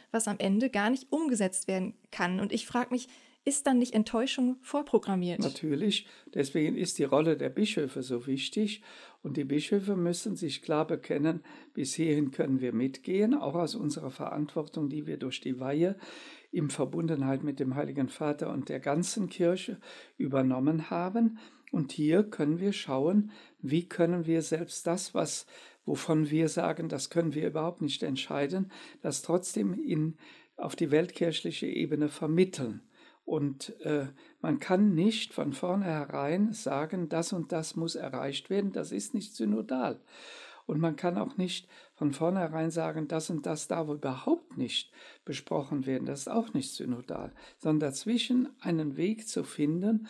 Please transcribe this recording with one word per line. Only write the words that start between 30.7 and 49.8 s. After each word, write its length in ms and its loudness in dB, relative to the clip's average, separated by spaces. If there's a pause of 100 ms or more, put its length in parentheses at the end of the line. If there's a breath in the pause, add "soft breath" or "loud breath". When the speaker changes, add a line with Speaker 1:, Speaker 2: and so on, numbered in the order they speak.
Speaker 2:
die 160 0
weltkirchliche 760 0
Ebene 420 0
vermitteln. 720 2 (440 soft breath)
Und, 560 -2
äh, 260 0 (320 loud breath)
man 220 0
kann 340 6
nicht 380 2
von 180 -2
vornherein 1040 0
sagen, 560 -2
das 240 -2
und 180 -4
das 240 -4
muss 200 -2
erreicht 540 -6
werden, 220 2
das 220 -4
ist 200 -4
nicht 220 -6
synodal. 640 0 (640 loud breath)
Und 140 0
man 160 2
kann 220 0
auch 180 -2
nicht 320 -4 (280 loud breath)
von 180 0
vornherein 580 0
sagen, 380 -2
das 200 -2
und 160 -2
das 220 -2
darf 220 -2
überhaupt 680 -2
nicht 360 -4 (320 loud breath)
besprochen 600 -4
werden, 200 -2
das 160 -6
ist 80 -10
auch 240 -2
nicht 180 -2
synodal, 600 -6 (240 loud breath)
sondern 320 2
dazwischen 580 0 (140)
einen 340 0
Weg 320 -2
zu 160 -2
finden, 680 0